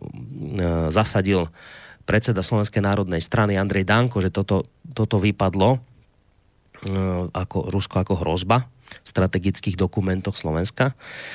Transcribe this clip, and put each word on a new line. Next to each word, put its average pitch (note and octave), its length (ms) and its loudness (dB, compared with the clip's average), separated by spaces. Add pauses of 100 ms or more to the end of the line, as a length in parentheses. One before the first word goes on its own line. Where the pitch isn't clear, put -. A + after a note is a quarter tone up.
(920)
zasadil F#2+ 560 2 (560)
predseda G#2+ 400 0
Slovenskej G#2 400 0
národnej F#2 400 0
strany G#2 320 2
Andrej G2 320 0
Danko, A#2 320 2
že F#2 80 0
toto, F#2+ 400 0 (240)
toto A2 240 0
vypadlo, F#2+ 560 2
e, B2+ 60 0 (1500)
ako F#2 400 -4
Rusko F#2+ 320 0
ako F#2 160 0
hrozba F2+ 480 2 (320)
v - 80 -20
strategických F#2 640 0
dokumentoch F#2+ 640 -2
Slovenska. F#2 560 -2 (400)